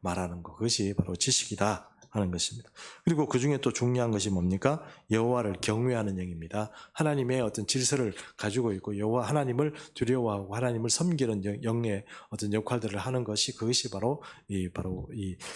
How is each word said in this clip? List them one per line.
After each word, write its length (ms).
말하는 420
것, 120
그것이 420
바로 180
지식이다 760
하는 220
것입니다. 380
그리고 220
그 120
중에 200
또 120
중요한 400
것이 180
뭡니까? 540
여호와를 500
경외하는 560
영입니다. 540
하나님의 480
어떤 260
질서를 460
가지고 380
있고 240
여호와 300
하나님을 460
두려워하고 600
하나님을 340
섬기는 560
영, 180
영의 420
어떤 240
역할들을 440
하는 260
것이, 320
그것이 360
바로 320
이, 220
바로 440
이 240